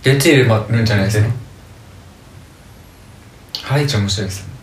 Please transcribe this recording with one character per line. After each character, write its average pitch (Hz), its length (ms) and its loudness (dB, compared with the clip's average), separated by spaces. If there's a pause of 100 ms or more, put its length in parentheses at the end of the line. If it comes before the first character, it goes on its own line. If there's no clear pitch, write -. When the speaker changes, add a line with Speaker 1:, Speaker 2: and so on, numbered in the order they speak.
Speaker 1:
出 139 160 2
て 156 180 4
る、 120 100 4
ま、 107 220 0
る 113 140 0
ん - 20 2
じ 107 80 0
ゃ 104 40 0
な 98 60 2
い - 20 0
で 101 80 -2
す 107 60 0
か。 107 60 4
Speaker 2:
出 123 60 -2
て - 60 -4
る。 - 80 -14 (2250)
Speaker 1:
ハ 135 140 -4
ラ 147 60 0
イ 143 40 -2
チ 113 100 -2
面 101 120 -2
白 98 160 -4
い - 20 -6
で 92 60 -8
す - 80 -12
よ - 80 -16
ね。 - 140 -16